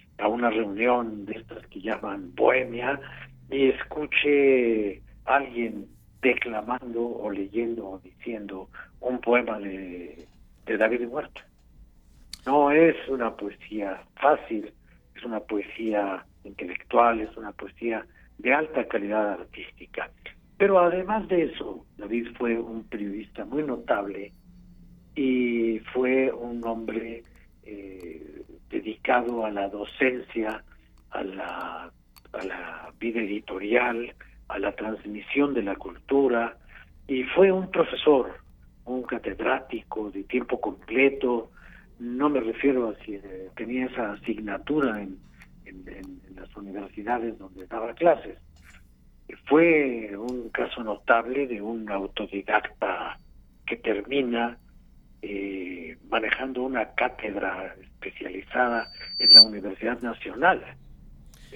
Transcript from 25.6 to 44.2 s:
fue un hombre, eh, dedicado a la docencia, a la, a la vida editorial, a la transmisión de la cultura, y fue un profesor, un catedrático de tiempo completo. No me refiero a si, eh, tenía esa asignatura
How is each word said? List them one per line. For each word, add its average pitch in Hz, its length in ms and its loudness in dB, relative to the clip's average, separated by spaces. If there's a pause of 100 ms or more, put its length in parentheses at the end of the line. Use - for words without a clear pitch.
fue 131 380 4
un 120 340 -8
hombre, 113 580 -6 (400)
eh, 87 800 -16 (260)
dedicado 117 760 0
a 107 60 -4
la 98 180 -4
docencia, 110 960 -2 (480)
a 95 120 -6
la, 87 680 -8 (420)
a - 100 -8
la 85 560 -10
vida 113 220 -2
editorial, 113 920 0 (340)
a - 100 -6
la 104 180 -2
transmisión 110 800 -2
de 120 80 0
la 98 140 -4
cultura, 120 840 2 (500)
y 127 160 0
fue 185 280 6
un 185 180 0
profesor, 147 720 4 (460)
un 127 180 -4
catedrático 113 1080 -4
de 95 140 -8
tiempo 123 360 -2
completo. 123 920 0 (480)
No 123 300 0
me 139 100 2
refiero 117 500 2
a 101 60 -6 (100)
si, 107 100 -10
eh, 95 400 -14
tenía 127 300 -4
esa 120 280 -6
asignatura 107 880 -2